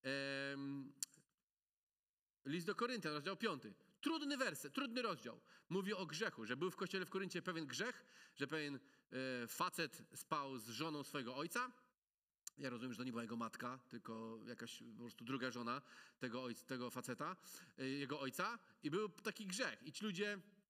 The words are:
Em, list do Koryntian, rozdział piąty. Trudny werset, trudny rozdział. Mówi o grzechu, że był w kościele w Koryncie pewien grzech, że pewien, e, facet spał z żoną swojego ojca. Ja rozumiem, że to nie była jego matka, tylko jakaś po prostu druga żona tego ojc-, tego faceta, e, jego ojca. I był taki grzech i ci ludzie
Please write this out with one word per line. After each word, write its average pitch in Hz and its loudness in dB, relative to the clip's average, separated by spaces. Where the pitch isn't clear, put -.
Em, 139 0
list 165 2
do 202 4
Koryntian, 226 2
rozdział 151 0
piąty. 139 2
Trudny 285 4
werset, 170 2
trudny 254 2
rozdział. 151 0
Mówi 196 4
o 185 0
grzechu, 151 0
że 123 2
był 175 4
w - -10
kościele 185 2
w - -14
Koryncie 185 0
pewien 165 0
grzech, 147 -2
że 139 0
pewien, 147 0
e, 127 -2
facet 170 0
spał 139 0
z 113 -6
żoną 147 0
swojego 127 -2
ojca. 240 2
Ja 139 0
rozumiem, 123 -2
że 101 -4
to 123 -2
nie 127 0
była 117 0
jego 113 -2
matka, 120 -2
tylko 113 -6
jakaś 117 -8
po - -12
prostu 117 -10
druga 127 2
żona 120 0
tego 127 -2
ojc-, 120 -6
tego 123 0
faceta, 139 -2
e, 131 0
jego 143 0
ojca. 185 2
I 147 2
był 208 4
taki 214 -4
grzech 180 0
i 147 -8
ci 202 -4
ludzie 202 2